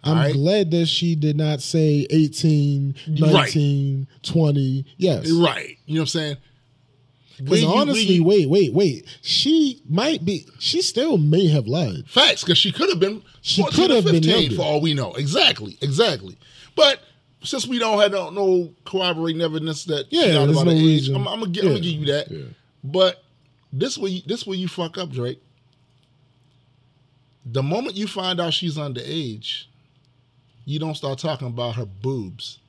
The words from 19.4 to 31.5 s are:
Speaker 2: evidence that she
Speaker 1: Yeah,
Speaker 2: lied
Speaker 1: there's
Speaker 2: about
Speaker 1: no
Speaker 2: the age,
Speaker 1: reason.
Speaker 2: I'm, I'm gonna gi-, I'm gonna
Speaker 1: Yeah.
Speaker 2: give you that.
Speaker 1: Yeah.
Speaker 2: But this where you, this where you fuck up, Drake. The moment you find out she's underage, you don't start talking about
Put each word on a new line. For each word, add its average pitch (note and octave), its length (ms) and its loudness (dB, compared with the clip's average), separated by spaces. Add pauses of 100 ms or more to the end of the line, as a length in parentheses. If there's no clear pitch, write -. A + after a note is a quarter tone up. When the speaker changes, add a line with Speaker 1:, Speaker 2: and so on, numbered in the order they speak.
Speaker 2:
evidence D#3+ 440 -4
that D3 260 -4
she D#4 60 -2
Speaker 1:
Yeah, G3 200 4
Speaker 2:
lied C#3+ 120 4
Speaker 1:
there's - 20 4
Speaker 2:
about D#3 160 4
Speaker 1:
no E3+ 40 6
Speaker 2:
the D#3+ 60 4
age, D#3 80 4
Speaker 1:
reason. C#3 300 4
Speaker 2:
I'm, C3 120 -2
I'm G#3+ 120 -6
gonna G#3 120 -4
gi-, G3 100 -4
I'm G3 60 0
gonna G#3 120 2
Speaker 1:
Yeah. E3+ 120 -4
Speaker 2:
give D3+ 100 -6
you D3 120 -6
that. D3 180 -4
Speaker 1:
Yeah. D3+ 120 -12 (400)
Speaker 2:
But F3+ 400 0 (500)
this G3+ 240 -4
where G3 140 -4
you, F#3 160 -6
this A#3 180 -6
where F#3+ 120 -6
you F#3 100 -4
fuck E3+ 320 -8
up, E3 120 -8
Drake. B2 280 -8 (2000)
The B2+ 180 -4
moment F#3+ 320 -4
you G3+ 120 -4
find F#3 320 -4
out E3+ 140 -2
she's D#3 240 -4
underage, C3 880 -8 (1000)
you D3+ 140 -6
don't D#3 160 -6
start C#3 240 -8
talking C#3 280 -6
about A#2+ 280 -6